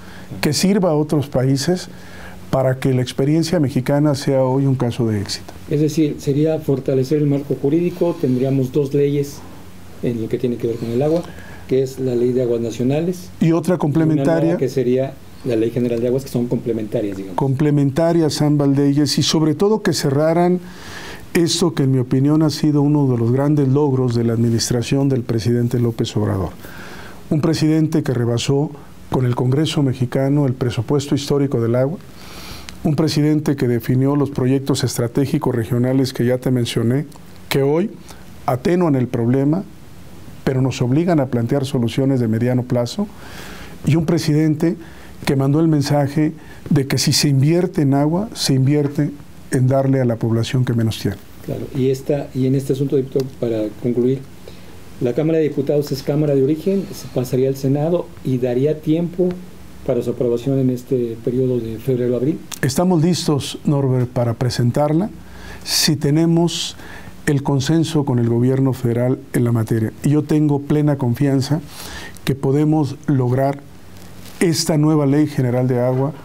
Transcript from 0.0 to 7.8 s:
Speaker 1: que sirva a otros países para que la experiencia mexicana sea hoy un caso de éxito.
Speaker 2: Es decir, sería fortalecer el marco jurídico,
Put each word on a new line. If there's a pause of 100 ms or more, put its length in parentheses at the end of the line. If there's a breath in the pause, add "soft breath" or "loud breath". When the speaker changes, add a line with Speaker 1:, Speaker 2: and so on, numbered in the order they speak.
Speaker 1:
que
sirva
a
otros
países (600 loud breath)
para
que
la
experiencia
mexicana
sea
hoy
un
caso
de
éxito. (160)
Speaker 2:
Es
decir,
sería
fortalecer
el
marco
jurídico,